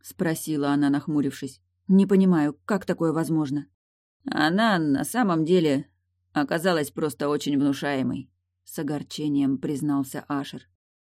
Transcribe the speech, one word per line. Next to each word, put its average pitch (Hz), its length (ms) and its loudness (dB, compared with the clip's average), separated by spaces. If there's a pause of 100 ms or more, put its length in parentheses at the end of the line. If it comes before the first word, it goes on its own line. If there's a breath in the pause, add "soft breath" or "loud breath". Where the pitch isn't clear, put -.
спросила 156 680 -4
она, 143 200 2
нахмурившись. 143 720 -4 (260)
"Не 196 180 8
понимаю, 185 600 4
как 196 200 -2
такое 165 280 0
возможно?" 151 540 -2 (580)
"Она 190 540 0
на 147 260 0
самом 185 400 0
деле 156 420 2 (460)
оказалась 151 580 0
просто 147 380 -4
очень 147 300 -2
внушаемой", — 139 680 -2 (340)
с - 160 -14
огорчением 143 760 -2
признался 139 720 -4
Ашер. 139 400 -8 (440)